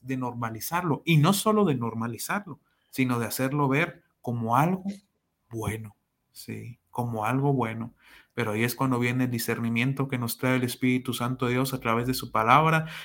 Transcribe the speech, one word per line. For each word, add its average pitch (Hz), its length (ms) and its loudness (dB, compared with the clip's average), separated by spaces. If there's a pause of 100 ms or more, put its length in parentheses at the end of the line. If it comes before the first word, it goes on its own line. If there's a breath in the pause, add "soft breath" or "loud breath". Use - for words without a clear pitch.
de 131 160 -6
normalizarlo, 123 880 -4
y 165 120 6
no 151 140 6
solo 214 320 2
de 156 120 2
normalizarlo, 117 840 -6 (300)
sino 127 300 0
de 117 80 -2
hacerlo 135 400 0
ver 156 360 0 (160)
como 117 360 -2
algo 185 300 2 (680)
bueno, 110 440 -8 (360)
¿sí? 113 480 -14 (100)
Como 117 360 -4
algo 135 280 2
bueno. 113 400 -4 (400 soft breath)
Pero 110 200 -2
ahí 110 100 2
es 120 100 0
cuando 131 240 0
viene 123 280 2
el 123 40 0
discernimiento 117 800 0
que 131 100 -4
nos 117 220 -4
trae 127 160 2
el 127 80 0
Espíritu 127 500 0
Santo 123 320 -2
de 120 80 2
Dios 131 220 0
a 131 40 -4
través 117 280 0
de 127 80 0
su 123 160 -8
palabra 156 560 4 (180 loud breath)